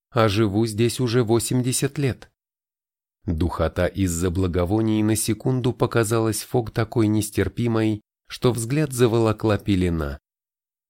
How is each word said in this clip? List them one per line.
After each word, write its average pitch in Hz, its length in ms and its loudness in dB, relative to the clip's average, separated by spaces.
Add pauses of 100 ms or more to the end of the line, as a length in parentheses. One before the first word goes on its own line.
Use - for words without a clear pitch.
(100)
а 110 180 4
живу 107 380 2
здесь 113 340 0
уже 123 220 2
восемьдесят 123 760 0
лет». 135 320 -4 (960)
Духота 85 600 -2
из-за 90 440 -2
благовоний 95 720 0
на 107 120 2
секунду 123 580 -2
показалась 113 720 0
Фог 117 280 -2
такой 110 360 0
нестерпимой, 107 960 0 (260)
что - 240 0
взгляд 131 400 -2
заволокла 110 680 2
пелена. 82 600 0 (720)